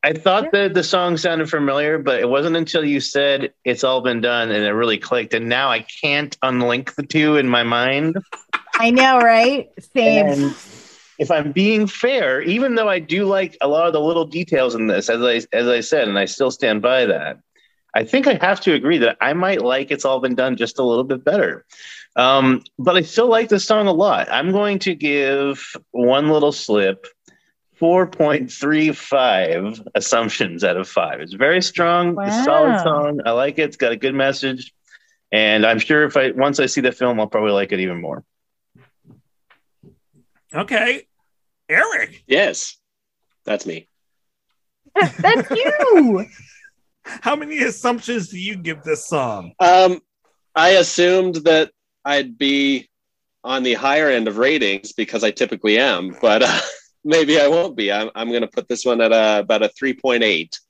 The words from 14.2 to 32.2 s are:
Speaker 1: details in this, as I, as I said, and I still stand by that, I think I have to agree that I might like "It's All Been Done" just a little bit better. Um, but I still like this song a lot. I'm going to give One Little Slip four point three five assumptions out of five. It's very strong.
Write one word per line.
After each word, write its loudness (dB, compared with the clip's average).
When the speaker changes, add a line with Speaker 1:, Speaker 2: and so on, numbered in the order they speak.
Speaker 1:
details -2
in -2
this, -2
as 0
I, -2
as 0
I 2
said, 0
and -2
I 0
still -2
stand -2
by 2
that, -4
I 0
think 2
I 4
have 0
to 2
agree 0
that 2
I 0
might -2
like -2
"It's -6
All 0
Been -2
Done" 0
just -6
a 0
little 0
bit -6
better. 0
Um, 2
but 2
I 4
still 0
like 2
this 2
song 2
a 2
lot. 2
I'm 0
going 0
to -4
give -2
One 2
Little 4
Slip 0
four 2
point 0
three 0
five 0
assumptions -2
out 0
of -6
five. -4
It's -12
very 0
strong. 0